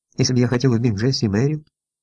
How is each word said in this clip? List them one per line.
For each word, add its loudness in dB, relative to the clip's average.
Если 0
бы 2
я 2
хотел 0
убить 0
Джесси -2
Мэрил, -2